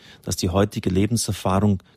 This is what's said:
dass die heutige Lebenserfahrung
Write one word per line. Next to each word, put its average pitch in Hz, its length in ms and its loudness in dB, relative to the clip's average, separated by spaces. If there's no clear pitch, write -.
dass - 140 -6
die 92 140 -2
heutige 101 400 0
Lebenserfahrung 101 920 0